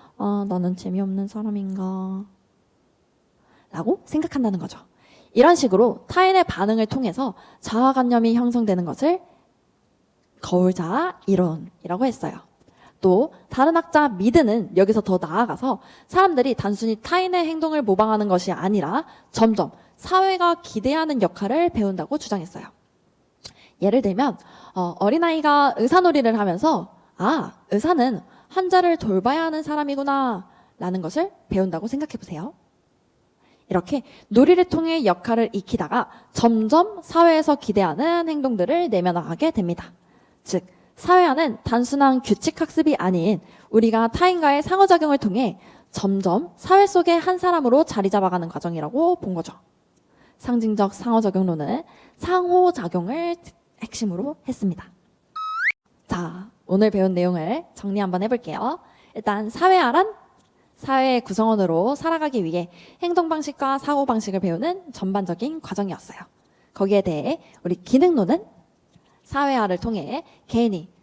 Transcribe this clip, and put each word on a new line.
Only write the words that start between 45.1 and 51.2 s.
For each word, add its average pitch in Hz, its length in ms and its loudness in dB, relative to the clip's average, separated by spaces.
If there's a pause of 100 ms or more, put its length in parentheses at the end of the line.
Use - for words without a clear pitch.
통해 214 420 -2 (300)
점점 196 680 -2
사회 392 300 6
속의 349 320 2
한 359 200 -2
사람으로 320 460 4
자리 196 260 -2
잡아가는 185 380 0
과정이라고 180 680 -2
본 196 180 -6
거죠. 165 180 -8 (840)
상징적 214 560 0
상호작용론은 190 920 0 (320)